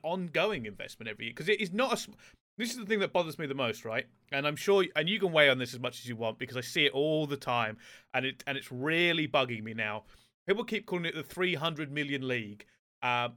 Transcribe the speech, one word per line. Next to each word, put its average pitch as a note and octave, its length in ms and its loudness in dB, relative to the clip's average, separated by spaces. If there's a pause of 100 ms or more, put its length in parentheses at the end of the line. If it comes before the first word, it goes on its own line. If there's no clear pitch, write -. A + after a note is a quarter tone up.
ongoing E3+ 600 0
investment G#2 440 -10
every A2 160 -8
year. A#2 80 -8
'Cause D#3+ 160 -2
it G#3 120 4
is F3+ 100 -2
not A#3+ 220 2
a - 40 2
sm-, - 160 -10 (440)
this A#3+ 140 -4
is B3+ 60 -8
the A3 80 -10
thing G#3 140 0
that F#3+ 140 0
bothers F3 260 0
me D#3+ 80 -4
the C3+ 80 -4
most, A#2 300 -2
right? A2+ 220 -2 (240)
And C#3 140 0
I'm D3+ 120 0
sure, G3 280 4 (100)
and D#3 140 2
you G#3+ 100 0
can F#3 120 2
weigh D3 180 8
on C3 80 6
this B2 160 -2
as A#2+ 60 -10
much - 200 -4
as B2 80 -12
you A#2+ 80 -6
want A2+ 220 -2
because B2 200 -8
I B2+ 40 -2
see D3 240 2
it C3+ 80 4
all D3+ 340 2
the C#3 100 -4
time, A#2 400 0 (360)
and B2+ 120 0
it, C3 220 -6
and C#3 100 -4
it's - 140 -10
really D#3+ 560 2
bugging A#2+ 360 2
me A2 100 -8
now. G#2+ 300 -4 (440)
People G#3 160 0
keep G#3+ 220 -4
calling F3+ 200 -2
it E3 100 -4
the D#3+ 80 -6
three F3+ 320 0
hundred D3+ 360 -4
million C#3 360 -2
league, G#2+ 380 -4 (360)
uh, B2 360 2